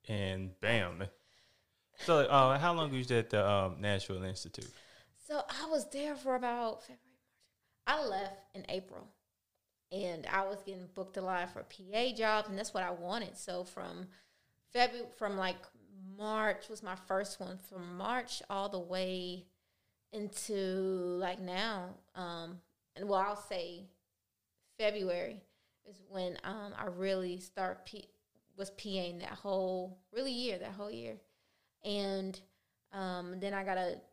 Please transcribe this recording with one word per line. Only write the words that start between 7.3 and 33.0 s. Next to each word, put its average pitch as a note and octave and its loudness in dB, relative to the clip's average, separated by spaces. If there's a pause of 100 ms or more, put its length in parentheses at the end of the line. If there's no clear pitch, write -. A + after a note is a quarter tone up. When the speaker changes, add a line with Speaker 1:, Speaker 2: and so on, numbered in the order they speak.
Speaker 2:
March. D4 6
I D4 0
left G3 -2 (180)
in F#3+ -10
April, - -6 (840)
and F3 -4
I - 4
was G3+ -4
getting F#3 -10
booked F#3+ -6
a F#3+ -2
lot F#3 0
for - -10
P F#3+ -14
A A#3+ 2
jobs, G#3+ 4
and G3 -4
that's A3 -6
what F#3 0
I F3+ 0
wanted. F3+ -4
So F3+ -6
from F3+ -8 (680)
Febu-, A#3+ 4
from, G3+ 0
like, F#3 0 (600)
March G#3+ 0
was G#3+ -10
my F#3 -6 (100)
first G3 0
one. F#3 -8 (100)
From F3 -10
March A#3 -2
all G3 0
the F#3+ -2
way F3+ -2 (680)
into, F#3+ 0
like, F#3 -2
now, F#3 -2 (200)
um, E3+ -8 (360)
and, G3+ -4
well, G3 6
I'll G#3 2 (120)
say F3 -4 (920)
February G3 0 (480)
is F#3+ -20 (120)
when, F#3 -2
um, G3+ -8
I G#3 -4
really F#3 0
start F#3 -4
P-, - -14 (480)
was G3 -6
P F#3+ -4
Aing F3 -4
that - -6
whole, F#3 0 (140)
really C4 -2
year, A#3+ -2
that G3+ -8
whole G#3 -8
year. A3+ -8 (680)
And, G3 0 (540)
um, F#3 -4